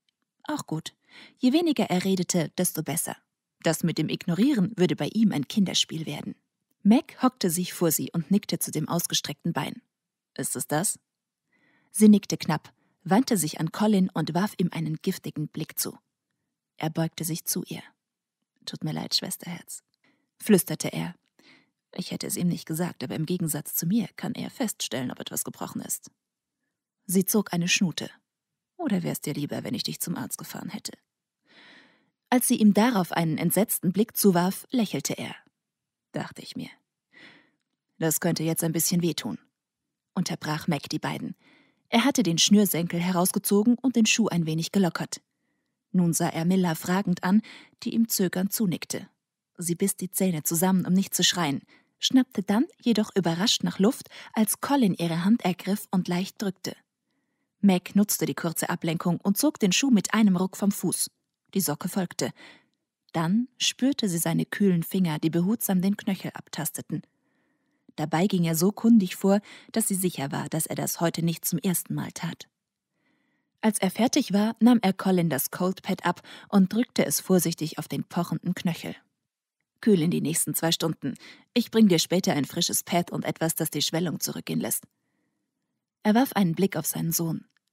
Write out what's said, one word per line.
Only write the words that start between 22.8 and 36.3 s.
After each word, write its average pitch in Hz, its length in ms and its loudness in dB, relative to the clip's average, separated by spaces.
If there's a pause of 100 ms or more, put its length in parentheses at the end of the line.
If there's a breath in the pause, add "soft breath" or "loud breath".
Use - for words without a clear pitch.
aber - 140 -6
im 156 100 -4
Gegensatz 160 480 -4
zu - 120 -4
mir 196 300 0
kann - 180 -6
er - 140 -8
feststellen, - 600 -6
ob - 80 -12
etwas - 240 -8
gebrochen - 400 -10
ist.“ - 280 -10 (960)
Sie 185 180 2
zog - 280 0
eine 175 160 0
Schnute. - 420 -2 (680)
„Oder 220 260 -2
wär's - 180 -4
dir 147 140 -6
lieber, 143 300 -6
wenn - 100 -8
ich - 80 -4
dich - 180 -8
zum 175 140 -4
Arzt - 240 -8
gefahren - 300 -12
hätte?“ - 240 -10 (1400 soft breath)
Als 247 160 2
sie 247 100 2
ihm 208 180 6
darauf 208 360 2
einen 160 280 -2
entsetzten - 520 0
Blick 208 240 0
zuwarf, 185 560 2
lächelte 190 440 -2
er. - 200 -10 (800)
„Dachte - 300 -10